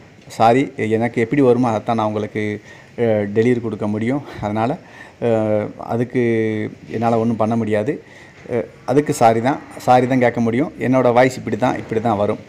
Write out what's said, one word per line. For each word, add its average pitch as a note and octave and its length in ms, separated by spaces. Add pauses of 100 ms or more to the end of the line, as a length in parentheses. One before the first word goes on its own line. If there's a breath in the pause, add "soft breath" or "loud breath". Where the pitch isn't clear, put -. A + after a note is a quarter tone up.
(280)
சாரி. B2 480
எனக்கு A2+ 440
எப்படி C#3+ 220
வருமோ, B2 260
அதைத்தான் A2+ 280
நான் G#2+ 100
உங்களுக்கு, G#2+ 540 (380 loud breath)
அ, A#2+ 40 (320)
டெலிவரி A#2 260
கொடுக்க G#2+ 260
முடியும். A2+ 360 (180)
அதனால, A2 360 (460 loud breath)
அ, B2 60 (480)
அதுக்கு A#2+ 460 (680)
என்னால A#2 280
ஒண்ணும் A2+ 180
பண்ண A2 200
முடியாது. G#2+ 460 (500 loud breath)
அ, A#2 120 (200)
அதுக்கு D3 280
சாரி A2+ 280
தான், C3 180 (200)
சாரி B2+ 280
தான் C3 120
கேட்க A#2+ 220
முடியும். A#2 400
என்னோட B2 320
வாய்ஸ் C3 240
இப்படி A2 200
தான், B2 220
இப்படி A2 220
தான் A2 160
வரும். G#2 220 (100)